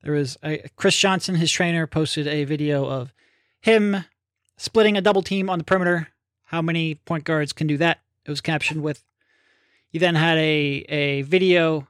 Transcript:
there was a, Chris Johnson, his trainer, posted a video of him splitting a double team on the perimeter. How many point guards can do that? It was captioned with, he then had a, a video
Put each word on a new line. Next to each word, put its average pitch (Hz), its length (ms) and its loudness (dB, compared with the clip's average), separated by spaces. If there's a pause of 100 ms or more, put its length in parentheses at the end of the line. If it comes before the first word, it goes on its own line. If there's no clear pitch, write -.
there 147 100 -4
was 143 300 -4
a, 156 320 -6
Chris - 220 2
Johnson, 190 380 0
his 165 160 2
trainer, 170 360 0
posted 151 400 -2
a 147 160 -2
video 147 420 -2
of 135 280 -6 (480)
him 208 420 2 (540)
splitting 214 400 2
a 190 40 0
double 196 200 4
team 190 280 -2
on 180 100 -2
the 160 40 -6
perimeter. 175 460 0 (360)
How 165 160 -4
many 165 340 -2
point 156 280 -6
guards 151 300 -2
can 156 140 -2
do 147 100 0
that? 165 240 0 (240)
It - 40 -12
was 143 120 -8
captioned 156 420 -4
with, 147 200 -6 (840)
he - 100 -8
then 170 180 2
had 160 220 4
a, 151 520 0
a 143 320 -2
video 165 680 2